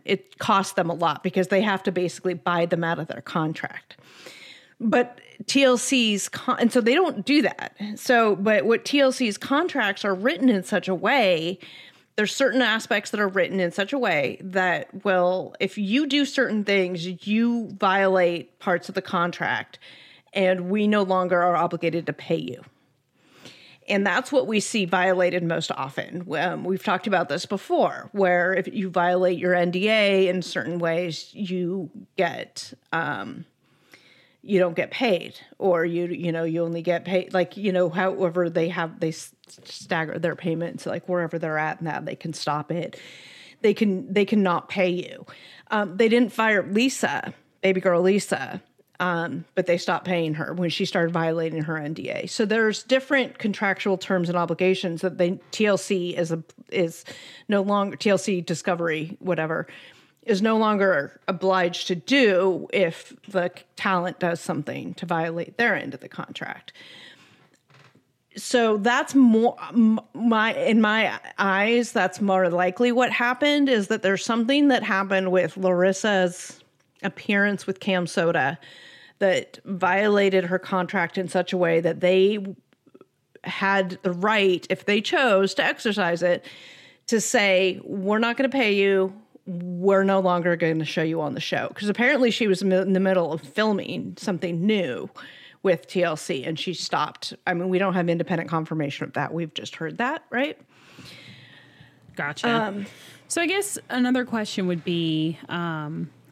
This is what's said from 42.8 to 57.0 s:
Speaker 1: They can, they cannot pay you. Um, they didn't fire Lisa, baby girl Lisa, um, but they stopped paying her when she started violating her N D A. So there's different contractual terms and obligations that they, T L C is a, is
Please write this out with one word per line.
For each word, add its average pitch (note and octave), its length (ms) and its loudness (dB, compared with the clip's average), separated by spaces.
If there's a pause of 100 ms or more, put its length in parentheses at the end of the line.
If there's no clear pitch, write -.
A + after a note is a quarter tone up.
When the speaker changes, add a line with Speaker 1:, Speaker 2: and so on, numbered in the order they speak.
Speaker 1:
They G#3 120 6
can, G3 400 0
they G3+ 100 2
cannot F#3+ 460 2
pay F#3 200 0
you. - 360 -8 (460)
Um, G3+ 260 -2
they A3+ 100 6
didn't A#3+ 240 4
fire G#3+ 320 2
Lisa, G#3 720 -2 (280)
baby F#3 200 2
girl F3 200 4
Lisa, F#3 600 0 (400)
um, E3+ 440 -4 (100)
but F3+ 100 0
they F3 120 2
stopped - 280 -2
paying E3 280 0
her D#3 200 -6
when F3 160 -2
she F#3+ 160 -4
started E3+ 260 0
violating E3 520 -2
her D#3+ 140 -4
N D3+ 160 -8
D - 160 -8
A. - 180 -6
So - 180 -2
there's A3 380 0
different C4 560 0
contractual G3 580 -2
terms F3+ 320 -2
and F3 80 -2
obligations F3 640 0
that F#3 160 -4
they, F3+ 220 0 (120)
T G#3+ 140 0
L G3 120 4
C F3 400 -4
is E3+ 140 -2
a, E3 100 -4 (280)
is E3+ 360 -4 (440)